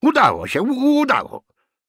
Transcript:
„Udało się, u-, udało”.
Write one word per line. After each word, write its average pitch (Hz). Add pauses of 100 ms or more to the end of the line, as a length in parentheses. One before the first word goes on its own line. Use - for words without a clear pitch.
„Udało 156
się, 143
u-, 277
udało”. 269 (460)